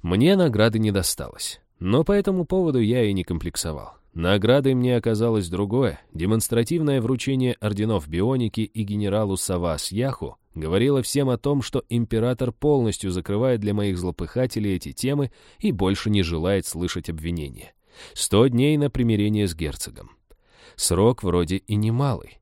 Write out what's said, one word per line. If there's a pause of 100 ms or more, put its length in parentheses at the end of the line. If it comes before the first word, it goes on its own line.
Мне
награды
не
досталось, (180)
но
по
этому
поводу
я
и
не
комплексовал. (220)
Наградой
мне
оказалось
другое. (140)
Демонстративное
вручение
орденов
Бионики
и
генералу
Савас
Яху (180)
говорило
всем
о
том,
что
император
полностью
закрывает
для
моих
злопыхателей
эти
темы (260)
и
больше
не
желает
слышать
обвинения. (380)
Сто
дней
на
примирение
с
герцогом. (640)
Срок
вроде
и
немалый.